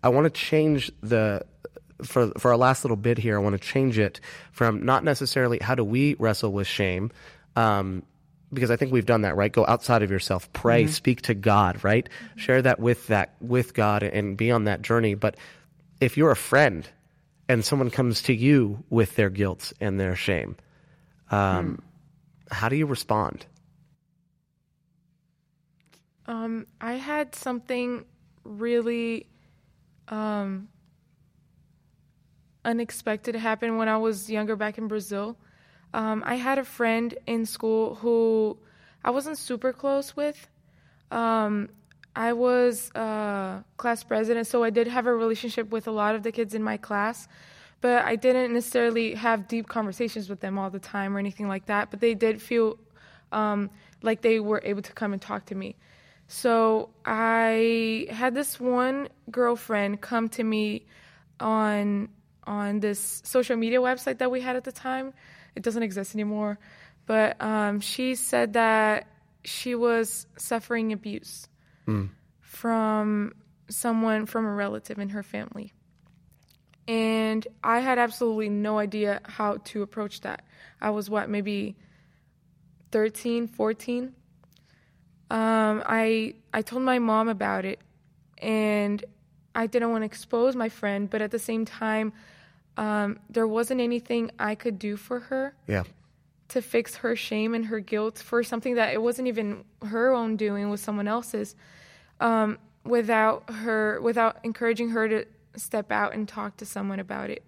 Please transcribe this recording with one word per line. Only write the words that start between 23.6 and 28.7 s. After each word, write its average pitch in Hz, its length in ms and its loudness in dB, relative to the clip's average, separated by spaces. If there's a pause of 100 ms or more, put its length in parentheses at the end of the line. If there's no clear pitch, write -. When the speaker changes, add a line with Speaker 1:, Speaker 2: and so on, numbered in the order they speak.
Speaker 3:
Um, 226 420 -6 (140)
I 233 120 -6
had 294 420 -4
something 247 680 -6 (380)
really, 233 840 -2 (840)